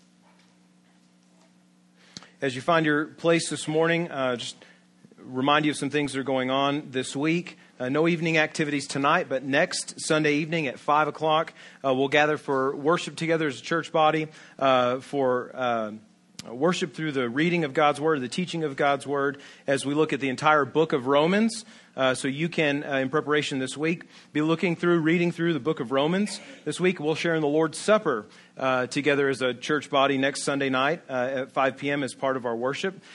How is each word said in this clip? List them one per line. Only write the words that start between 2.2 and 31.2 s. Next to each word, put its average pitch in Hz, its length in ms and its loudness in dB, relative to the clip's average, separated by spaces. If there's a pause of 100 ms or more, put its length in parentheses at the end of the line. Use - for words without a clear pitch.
As 135 120 -2
you 127 60 -8
find 160 240 2
your 151 220 2
place 165 420 0
this - 180 -6
morning, 165 440 0
uh, 131 260 -2
just - 200 -10 (600)
remind 135 480 2
you 151 60 2
of - 80 -4
some 143 100 -4
things 143 240 -2
that 131 80 -4
are 127 40 -4
going 131 260 0
on 143 400 0
this 127 260 -6
week. 165 400 -2 (240)
Uh, 127 80 -4
no 151 180 2
evening 165 320 2
activities 147 480 0
tonight, 147 420 2
but 131 140 -2
next 147 580 -2
Sunday 156 340 2
evening 151 340 -2
at 113 100 -8
five 147 300 2
o'clock, 156 440 0 (320)
uh, 135 80 2
we'll 131 140 2
gather 151 300 4
for 135 400 -2
worship 151 400 -2
together 160 320 0
as 123 100 -8
a 117 40 -18
church 165 280 -4
body, 156 380 2 (320)
uh, 127 400 2
for, 127 540 0
uh, 117 360 -2 (580)
worship 160 460 0
through 156 160 -4
the 131 180 0
reading 160 360 0
of 135 100 -4
God's 147 260 4
Word, 151 200 0
the 123 80 -4
teaching 165 340 -4
of 139 140 -4
God's 143 280 0
Word, 139 360 -2 (260)
as 135 180 0
we 143 100 -2
look 151 180 2
at 139 80 -2
the 135 80 -2
entire 143 360 4
book 151 280 0
of 131 160 -2
Romans. 180 560 2 (300)
Uh, 131 200 2
so 127 120 -6
you 143 220 -2
can, 147 360 0
uh, 139 120 -4
in 131 140 0
preparation 147 480 0
this 131 180 -6
week, 160 280 -4 (280)
be 147 80 -2
looking 160 360 2
through, 175 240 2
reading 170 300 2
through 170 220 -2
the 147 80 -2
book 156 180 -2
of 123 140 -4
Romans. 170 480 0 (240)
This 151 160 -6
week 185 180 0
we'll 151 160 0
share 165 200 0
in 160 80 0
the 143 60 2
Lord's 156 280 2
Supper, 165 480 2 (320)
uh, 131 300 0
together 143 420 2
as 131 140 -2
a 123 100 0
church 139 380 -4
body 139 260 4
next 139 260 0
Sunday 139 280 0
night, 131 400 0
uh, - 20 -8
at 127 400 -4